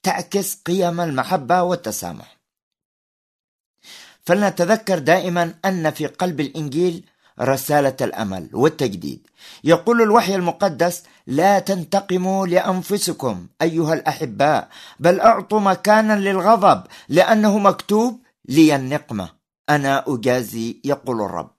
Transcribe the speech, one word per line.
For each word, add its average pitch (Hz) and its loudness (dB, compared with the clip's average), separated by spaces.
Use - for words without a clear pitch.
تعكس 185 -4
قيم 175 -2
المحبة 165 -2
والتسامح. 110 -6
فلنتذكر 190 0
دائمًا 170 0
أن 175 0
في 151 -8
قلب 156 -6
الإنجيل 156 -4
رسالة 135 0
الأمل 95 -6
والتجديد. 110 -2
يقول 220 4
الوحي 196 2
المقدس: 175 -2
"لا 185 2
تنتقموا 190 -2
لأنفسكم 175 -2
أيها 160 0
الأحباء، 143 -2
بل 180 4
أعطوا 214 2
مكانا 208 2
للغضب، 196 2
لأنه 208 4
مكتوب: 214 0
'لي 151 6
النقمة، 127 -6
أنا 139 0
أجازي'، 117 -4
يقول 135 -4
الرب". 87 -8